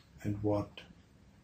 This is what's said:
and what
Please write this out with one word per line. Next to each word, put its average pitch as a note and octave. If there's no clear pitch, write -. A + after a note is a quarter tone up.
and G#2
what G#2